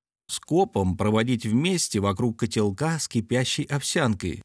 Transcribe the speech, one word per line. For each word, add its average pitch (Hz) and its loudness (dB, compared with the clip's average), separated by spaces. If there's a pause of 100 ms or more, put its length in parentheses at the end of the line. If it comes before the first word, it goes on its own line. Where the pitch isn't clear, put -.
(280)
скопом 101 0
проводить 110 2
вместе 143 0
вокруг 101 0
котелка 117 0
с - -6
кипящей 123 -2
овсянкой? 110 -2